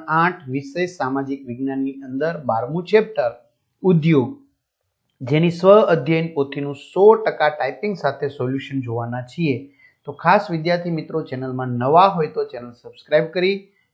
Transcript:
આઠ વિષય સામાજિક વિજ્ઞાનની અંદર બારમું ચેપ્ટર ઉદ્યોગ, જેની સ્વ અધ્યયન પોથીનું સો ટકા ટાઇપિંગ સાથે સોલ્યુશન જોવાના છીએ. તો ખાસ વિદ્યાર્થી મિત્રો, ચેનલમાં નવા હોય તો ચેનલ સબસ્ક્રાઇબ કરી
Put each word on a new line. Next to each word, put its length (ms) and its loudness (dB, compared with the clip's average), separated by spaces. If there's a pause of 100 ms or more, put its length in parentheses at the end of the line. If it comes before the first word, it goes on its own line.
આઠ 260 2 (140)
વિષય 380 -4
સામાજિક 600 -6
વિજ્ઞાનની 480 -4
અંદર 520 -6
બારમું 400 -2
ચેપ્ટર 640 0 (300)
ઉદ્યોગ, 640 2 (760)
જેની 280 2
સ્વ 320 6
અધ્યયન 520 0
પોથીનું 420 -4
સો 400 4
ટકા 340 0
ટાઇપિંગ 480 -4
સાથે 300 -2
સોલ્યુશન 540 -4
જોવાના 400 -6
છીએ. 520 -4 (320)
તો 60 -10
ખાસ 400 2
વિદ્યાર્થી 400 -2
મિત્રો, 300 -6
ચેનલમાં 460 -8
નવા 400 4
હોય 200 -2
તો 160 -6
ચેનલ 280 -12
સબસ્ક્રાઇબ 540 -2
કરી 420 -2 (260)